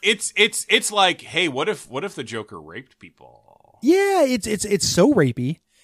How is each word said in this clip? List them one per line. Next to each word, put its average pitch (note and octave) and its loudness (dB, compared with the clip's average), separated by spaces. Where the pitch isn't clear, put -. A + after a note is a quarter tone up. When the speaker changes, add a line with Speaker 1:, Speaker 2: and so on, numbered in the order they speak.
Speaker 1:
it's, G3+ -2
it's, G#3 0
it's A3 0
like, F#3+ 0
hey, E3 -4
what D3 -4
if, - -8
what C3+ -8
if G3 -10
the C#3 -10
Joker G#2+ -12
raped F2 -20
people? - -20
Speaker 2:
Yeah, F#4 4
it's, B3+ 0
it's, G#3+ -4
it's G#3 -2
so A#3+ 4
rapey, C3+ 0